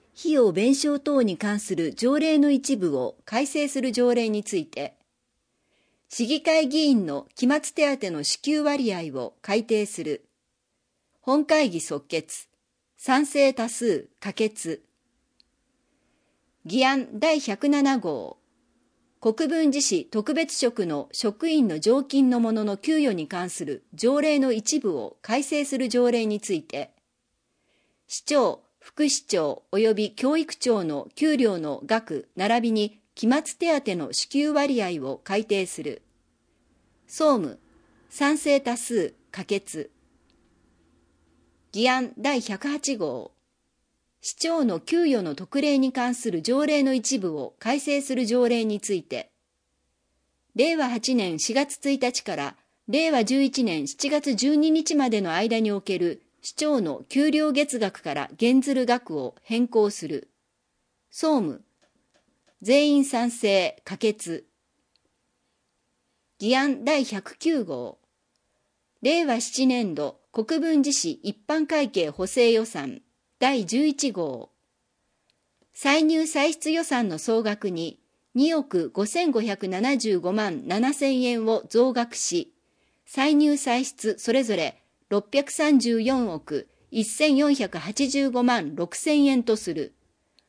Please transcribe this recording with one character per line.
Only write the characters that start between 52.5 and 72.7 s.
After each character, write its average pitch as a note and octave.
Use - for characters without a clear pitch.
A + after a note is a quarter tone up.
令 D#4+
和 C4
十 C4
一 C4+
年 D#3+
七 -
月 C#4+
十 C4+
二 D#4
日 D#4
ま C4+
で G#3+
の F3
間 A3
に G#3+
お G3+
け F#3+
る F3
市 -
長 D4+
の D3+
給 C#4+
料 D4+
月 C#4+
額 G3+
か -
ら C#3+
減 B3
ず C4+
る B3+
額 B3
を B2+
変 A#3
更 A3
す F#3
る。 D3
総 D#4
務、 D#3
全 C#4+
員 C#4
賛 A#3+
成、 G3
可 G3
決。 G#3
議 A#3
案 C#4
第 C#4
百 -
九 D#4
号。 B2
令 D#4+
和 B3
七 B3+
年 A#3
度 C#3+
国 A3+
分 D#4
寺 C4+
市 E3+
一 G3+
般 D#4
会 D4
計 E3
補 F#3
正 A#3
予 A3+
算 C#3